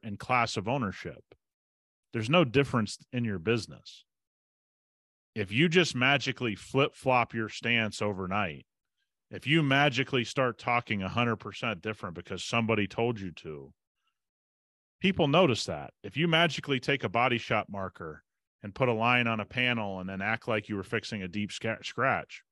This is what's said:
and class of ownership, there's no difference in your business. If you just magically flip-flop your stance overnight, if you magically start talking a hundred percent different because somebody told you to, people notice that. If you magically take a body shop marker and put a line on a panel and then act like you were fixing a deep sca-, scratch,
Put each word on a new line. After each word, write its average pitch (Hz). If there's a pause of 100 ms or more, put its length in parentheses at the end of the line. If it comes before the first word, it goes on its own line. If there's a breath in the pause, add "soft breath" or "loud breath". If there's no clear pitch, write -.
and 101
class 120
of 98
ownership, 113 (880)
there's 113
no 175
difference 123 (120)
in 120
your 101
business. 82 (1300)
If 101
you 151
just 170
magically 127
flip-flop 131
your 110
stance 113
overnight, 95 (640)
if 107
you 156
magically 135
start 123
talking 120
a 92
hundred 113
percent 104
different 104
because 90
somebody 113
told 117
you 92
to, 73 (1300)
people 180
notice 147
that. 73 (100)
If -
you 170
magically 160
take 139
a 113
body 120
shop 107
marker 90 (380)
and 101
put 131
a 120
line 120
on 110
a 101
panel 113
and 92
then 95
act 110
like 107
you 107
were 98
fixing 104
a 92
deep 101
sca-, 113
scratch, 120